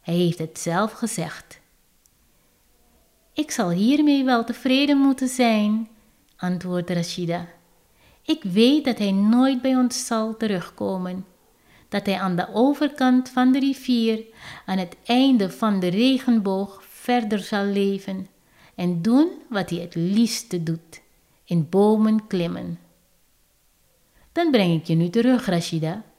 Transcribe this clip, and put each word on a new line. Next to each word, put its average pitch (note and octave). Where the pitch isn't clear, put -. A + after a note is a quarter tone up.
Hij E3+
heeft F3
het D#3+
zelf G3
gezegd." -
"Ik D4+
zal F#3+
hiermee C#4
wel A#3+
tevreden C4+
moeten C4
zijn," A3
antwoordt F3+
Rashida. F3
"Ik D#4
weet A#3+
dat A#3+
hij G3+
nooit A#3+
bij C4
ons B3
zal A3
terugkomen, F#3+
dat G3+
hij F#3+
aan F#3
de F3
overkant B3+
van B3+
de C4+
rivier, A#3
aan F#3+
het F3
einde B3
van G#3
de F3+
regenboog, G3+
verder A3
zal G3+
leven." G3
En F3
doen B3+
wat G3
hij F3
het E3+
liefste F3+
doet, D#3+
in E3+
bomen G#3+
klimmen. F3
Dan E4+
breng F3+
ik -
je E3
nu E3+
terug, A#3+
Rashida. E3+